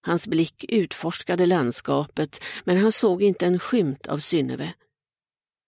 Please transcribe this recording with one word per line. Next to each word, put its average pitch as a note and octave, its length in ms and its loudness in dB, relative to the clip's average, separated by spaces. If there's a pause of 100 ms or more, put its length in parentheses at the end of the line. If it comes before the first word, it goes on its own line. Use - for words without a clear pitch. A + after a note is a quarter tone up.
Hans F3 220 0
blick D#4 360 -2
utforskade F3+ 800 -2
landskapet, D3 960 0 (200)
men F3+ 140 2
han G#3+ 140 4
såg G3 320 2
inte F#3+ 220 2
en F3+ 140 2
skymt E3+ 480 0
av D3 100 -4
Synnöve. D3 560 -2 (960)